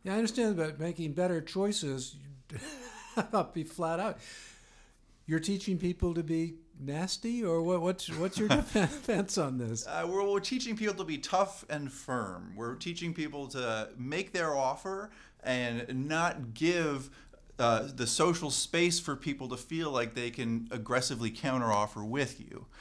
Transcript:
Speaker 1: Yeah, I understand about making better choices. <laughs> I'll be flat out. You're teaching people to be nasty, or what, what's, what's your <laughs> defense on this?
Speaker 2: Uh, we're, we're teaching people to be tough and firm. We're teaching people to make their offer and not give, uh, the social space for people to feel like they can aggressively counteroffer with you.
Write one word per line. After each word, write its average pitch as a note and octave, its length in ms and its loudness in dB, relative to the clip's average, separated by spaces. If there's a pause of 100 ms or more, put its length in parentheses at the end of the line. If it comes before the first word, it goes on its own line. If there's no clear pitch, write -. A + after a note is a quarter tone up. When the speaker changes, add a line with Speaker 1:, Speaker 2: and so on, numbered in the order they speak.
Speaker 1:
Yeah, F#3+ 120 -2
I - 20 2
understand A3 420 2
about D3+ 220 -2
making E3 320 -2
better F3 300 2
choices. D#3 760 -2 (340)
<laughs> D3+ 60 -8 (800)
I'll F#3+ 180 4
be D#3+ 120 -4
flat E3 360 -2
out. G#3 180 -2 (1080)
You're D#3+ 140 2
teaching F#3+ 380 0
people F3 360 0
to E3+ 80 0
be E3 320 0 (240)
nasty, F#3 680 -2
or E3 180 2
what, F3 180 4
what's, F3+ 300 0
what's F3 280 -2
your G#3+ 100 2
<laughs> - 240 4
defense G3 640 2
on C3 200 0
this? A2+ 280 -2
Speaker 2:
Uh, E3 220 -2
we're, - 220 2
we're G3+ 100 4
teaching A#3+ 360 -2
people G#3+ 180 0
to F3+ 100 -4
be D#3 140 -2
tough - 500 2
and C#3+ 240 -4
firm. F#2 640 -4
We're A#2 180 -4
teaching E3+ 400 -4
people D3 340 -4
to A2+ 400 -2 (100)
make C#3+ 340 -4
their E3 240 2
offer F#3+ 540 0 (320)
and B2 640 0
not D3+ 460 0
give, D#3 560 2 (480)
uh, A2+ 380 6
the A#2+ 100 0
social D#3+ 440 4
space E3+ 500 4
for C#3+ 160 -2
people C3+ 320 -4
to B2 80 -4
feel D#3+ 340 -4
like A#2+ 240 2
they A#2+ 160 -2
can A#2 400 -2
aggressively A#2+ 600 0
counteroffer A2 760 2
with B2+ 320 -2
you. - 280 -14 (140)